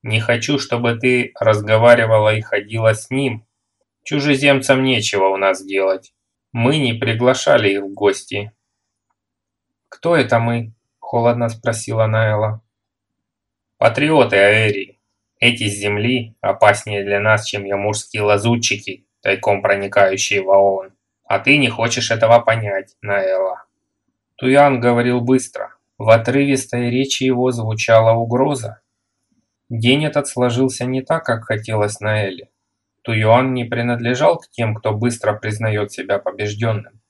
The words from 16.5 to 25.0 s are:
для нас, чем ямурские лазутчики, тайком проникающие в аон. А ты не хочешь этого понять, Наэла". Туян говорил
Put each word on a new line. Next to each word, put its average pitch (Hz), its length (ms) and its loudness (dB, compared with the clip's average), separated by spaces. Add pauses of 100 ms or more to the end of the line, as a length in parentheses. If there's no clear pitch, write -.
для 101 160 -2
нас, 110 260 2
чем 101 200 -8
ямурские 101 580 -4
лазутчики, 104 840 -2 (160)
тайком 98 400 -2
проникающие 101 800 0
в 95 80 -4
аон. 98 440 2 (320)
А 98 120 -2
ты 143 200 2
не 131 120 2
хочешь 117 400 -4
этого 113 300 4
понять, 107 640 -2
Наэла". 95 640 -4 (720)
Туян 135 420 4
говорил 120 420 2